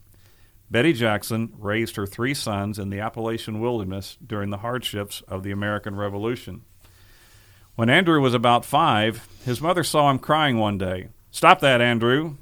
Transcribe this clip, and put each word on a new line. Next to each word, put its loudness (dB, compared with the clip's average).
Betty 4
Jackson -2
raised -4
her -4
three -4
sons -4
in -6
the -6
Appalachian -6
wilderness -4
during -6
the -6
hardships -8
of -8
the -6
American -4
Revolution. -6
When 2
Andrew 4
was 4
about 4
five, 0
his -4
mother 0
saw 4
him 2
crying 0
one 0
day. -6
"Stop 6
that, 4
Andrew," 2